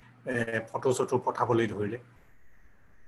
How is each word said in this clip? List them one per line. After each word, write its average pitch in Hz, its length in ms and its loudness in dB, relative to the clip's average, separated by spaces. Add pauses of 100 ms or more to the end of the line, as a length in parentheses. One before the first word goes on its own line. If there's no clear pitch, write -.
(260)
এ, 117 340 -2 (120)
ফটো 127 220 2
চটো 127 240 2
পঠাবলৈ 117 500 2
ধৰিলে। 104 300 -4 (1120)